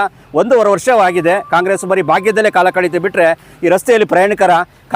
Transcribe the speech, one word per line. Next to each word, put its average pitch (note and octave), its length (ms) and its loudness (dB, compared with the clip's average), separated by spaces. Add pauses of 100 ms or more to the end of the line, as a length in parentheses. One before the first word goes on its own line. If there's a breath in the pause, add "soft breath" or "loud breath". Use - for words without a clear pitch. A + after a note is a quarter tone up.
(400 soft breath)
ಒಂದೂವರೆ A3 360 2
ವರ್ಷವಾಗಿದೆ. F3+ 600 0 (200)
ಕಾಂಗ್ರೆಸ್ F#3 360 -2
ಬರೀ F#3+ 200 0
ಭಾಗ್ಯದಲ್ಲೇ G3+ 480 0
ಕಾಲ F3+ 180 2
ಕಳೀತು F3 300 -2
ಬಿಟ್ರೆ F3 200 0 (360 loud breath)
ಈ E3+ 120 2
ರಸ್ತೆಯಲ್ಲಿ G#3+ 380 0
ಪ್ರಯಾಣಿಕರ F#3+ 400 2 (420 soft breath)